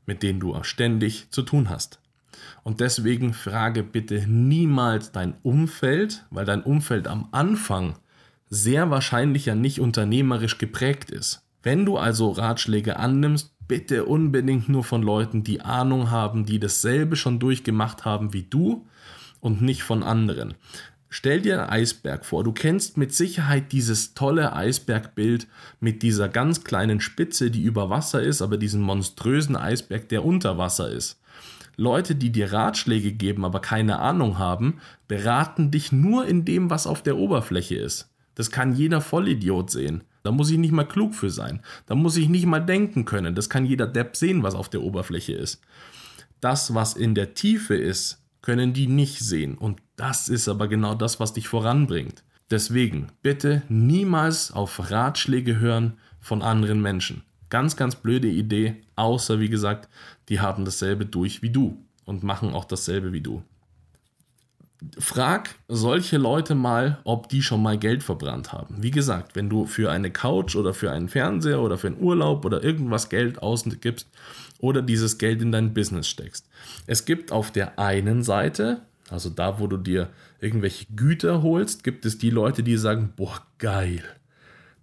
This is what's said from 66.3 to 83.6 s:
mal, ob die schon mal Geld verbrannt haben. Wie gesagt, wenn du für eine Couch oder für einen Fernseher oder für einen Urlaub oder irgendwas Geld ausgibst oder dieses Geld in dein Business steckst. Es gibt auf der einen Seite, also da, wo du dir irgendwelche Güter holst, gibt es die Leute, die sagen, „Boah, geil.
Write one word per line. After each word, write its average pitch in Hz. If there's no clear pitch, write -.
mal, 127
ob 113
die 135
schon 110
mal 107
Geld 113
verbrannt 71
haben. -
Wie 123
gesagt, 135
wenn 101
du 107
für 107
eine 92
Couch 151
oder 95
für 92
einen 82
Fernseher 147
oder 104
für -
einen -
Urlaub 160
oder -
irgendwas 131
Geld 120
ausgibst 117
oder 135
dieses 113
Geld 110
in 117
dein 110
Business 101
steckst. -
Es -
gibt 165
auf 110
der 98
einen 101
Seite, 156
also 90
da, 92
wo 104
du 95
dir 90
irgendwelche 104
Güter 160
holst, 170
gibt -
es 110
die 117
Leute, 117
die 117
sagen, 107
„Boah, -
geil. 92